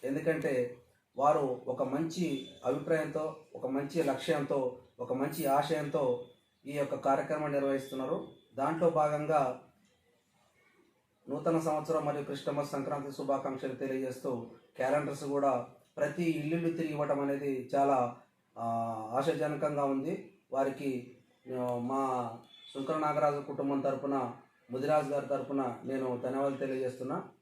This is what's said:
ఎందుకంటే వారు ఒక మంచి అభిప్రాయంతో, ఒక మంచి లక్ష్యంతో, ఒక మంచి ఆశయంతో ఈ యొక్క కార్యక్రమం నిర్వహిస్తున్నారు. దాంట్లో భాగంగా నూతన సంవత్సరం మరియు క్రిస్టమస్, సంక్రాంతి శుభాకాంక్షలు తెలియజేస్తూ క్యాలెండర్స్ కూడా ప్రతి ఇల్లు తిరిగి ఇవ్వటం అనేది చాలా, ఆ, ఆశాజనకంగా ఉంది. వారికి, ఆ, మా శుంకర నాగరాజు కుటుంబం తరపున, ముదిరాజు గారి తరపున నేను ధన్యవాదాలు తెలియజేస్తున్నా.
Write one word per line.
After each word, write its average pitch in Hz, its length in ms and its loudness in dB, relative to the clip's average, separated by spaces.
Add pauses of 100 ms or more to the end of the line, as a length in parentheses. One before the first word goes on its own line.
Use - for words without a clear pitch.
ఎందుకంటే 147 720 0 (400)
వారు 135 500 4
ఒక 127 160 -2
మంచి 147 680 -2 (160)
అభిప్రాయంతో, 151 720 0 (180)
ఒక - 120 -6
మంచి 143 360 0
లక్ష్యంతో, 139 760 2 (220)
ఒక 123 120 -2
మంచి 147 340 0
ఆశయంతో 143 800 2 (420)
ఈ 139 60 -8
యొక్క 143 220 0
కార్యక్రమం 147 580 0
నిర్వహిస్తున్నారు. 135 760 0 (320)
దాంట్లో 160 320 4
భాగంగా 151 680 2 (1700)
నూతన 151 300 0
సంవత్సరం 151 460 0
మరియు 143 200 -2
క్రిస్టమస్, 143 460 -4
సంక్రాంతి 143 420 -4
శుభాకాంక్షలు 135 640 -2
తెలియజేస్తూ 131 720 -4 (300)
క్యాలెండర్స్ 139 480 0
కూడా 139 420 2 (300)
ప్రతి 147 280 0
ఇల్లు 165 460 0
తిరిగి 160 220 -2
ఇవ్వటం 143 280 0
అనేది 139 540 0
చాలా, 135 420 4 (420)
ఆ, 117 60 -4 (500)
ఆశాజనకంగా 147 680 2
ఉంది. 139 480 -2 (200)
వారికి, 131 640 0 (380)
ఆ, 123 240 0
మా 123 540 0 (420)
శుంకర 143 240 -2
నాగరాజు 147 420 2
కుటుంబం 139 400 -2
తరపున, 135 520 0 (380)
ముదిరాజు 143 380 2
గారి 143 180 -2
తరపున 131 480 0 (100)
నేను 127 400 -2
ధన్యవాదాలు 135 320 0
తెలియజేస్తున్నా. 131 680 -2 (180)